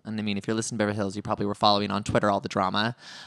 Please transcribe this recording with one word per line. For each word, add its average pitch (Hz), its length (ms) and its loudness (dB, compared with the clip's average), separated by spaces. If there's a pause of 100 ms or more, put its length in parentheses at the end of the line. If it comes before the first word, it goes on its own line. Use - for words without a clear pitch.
and 110 160 -6
I 107 40 -4
mean, 104 140 -2
if 98 100 -6
you're 110 80 0
listening 113 220 -2
to 107 60 2
Beverly 104 140 0
Hills, 98 180 -2
you 104 60 -4
probably 104 240 -2
were 101 100 -2
following 104 360 4
on 101 120 -2
Twitter 104 260 2
all 101 120 4
the - 80 -6
drama. 101 460 0 (320)